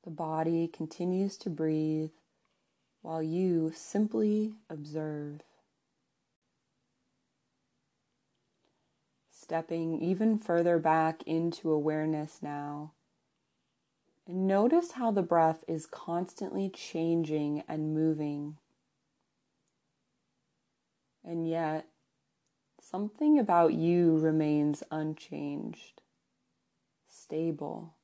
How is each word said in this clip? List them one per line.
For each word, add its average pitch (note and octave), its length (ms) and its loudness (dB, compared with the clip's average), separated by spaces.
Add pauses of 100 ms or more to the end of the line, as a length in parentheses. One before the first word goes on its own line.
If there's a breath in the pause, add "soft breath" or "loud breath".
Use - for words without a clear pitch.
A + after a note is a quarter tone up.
The F3 100 -12
body E3 520 0
continues F3+ 680 -4
to - 120 -8
breathe D#3 640 -2 (880)
while D#3+ 200 -6
you E3 540 0
simply G#3+ 760 0 (160)
observe. D3 720 -8 (4000)
Stepping E3 720 -4
even G#3 380 2
further E3+ 420 4
back D#3+ 440 2
into E3 480 -2
awareness D#3 720 -2
now, D3 500 -8 (1400)
and F#3 200 -2
notice B3 460 4
how A#3+ 180 0
the G3+ 120 2
breath E3 440 4
is D#3+ 180 -6
constantly F#3 840 -6
changing D#3 960 -2
and D#3 260 -4
moving. D3+ 640 -2 (2750)
And E3+ 240 -4
yet, D#3+ 380 -2 (960)
something G#3+ 560 2
about F3 360 6
you E3 440 4
remains D3+ 720 2
unchanged, D3 1120 -8 (1080)
stable. D#3+ 840 -8 (100)